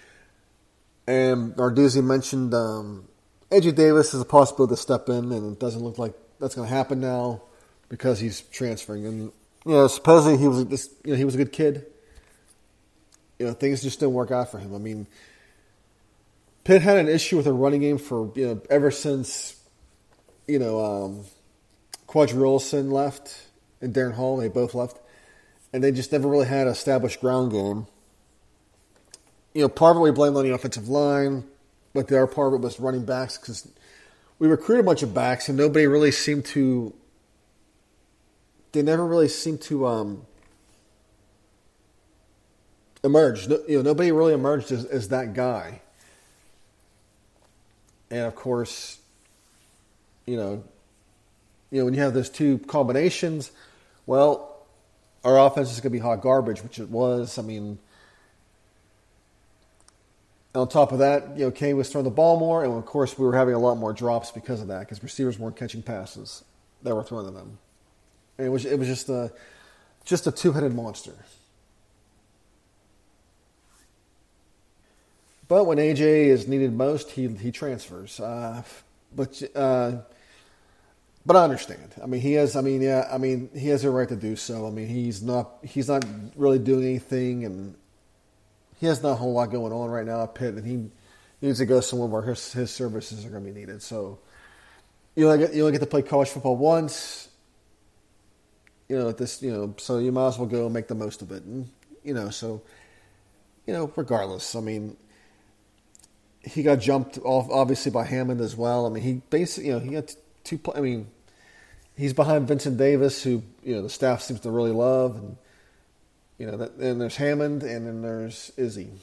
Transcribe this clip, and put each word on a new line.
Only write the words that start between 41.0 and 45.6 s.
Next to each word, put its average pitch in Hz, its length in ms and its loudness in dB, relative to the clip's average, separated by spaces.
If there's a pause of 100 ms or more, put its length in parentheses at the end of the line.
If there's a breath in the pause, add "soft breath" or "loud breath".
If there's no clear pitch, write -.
emerge. 135 460 4
No, 151 180 2
you 151 120 2
know, 127 40 2
nobody 156 300 2
really 160 200 4
emerged 139 380 0
as, 123 140 -4
as 120 240 -6
that 113 260 -4
guy. 113 460 -6 (2250 soft breath)